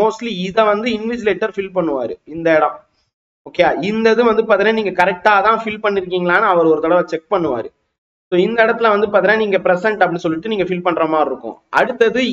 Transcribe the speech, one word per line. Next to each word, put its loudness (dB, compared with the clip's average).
mostly -2
இதை 2
வந்து -4
இன்விஜிலேட்டர் -4
ஃபில் -8
பண்ணுவாரு -4
இந்த -2
இடம், 0
ஓகே? 2
இந்த 2
இது 2
வந்து 0
பாத்தீங்கன்னா 2
நீங்க -4
கரெக்டா 2
தான் 2
ஃபில் -8
பண்ணிருக்கீங்களான்னு 0
அவர் 4
ஒரு -4
தடவை 2
செக் -10
பண்ணுவாரு. -2
So, 2
இந்த -2
இடத்துல 0
வந்து 0
பாத்தீங்கன்னா 2
நீங்க 0
பிரசன்ட் 0
அப்படின்னு 0
சொல்லிட்டு -4
நீங்க -2
ஃபில் -4
பண்ற 0
மாதிரி 0
இருக்கும். -10
அடுத்தது 0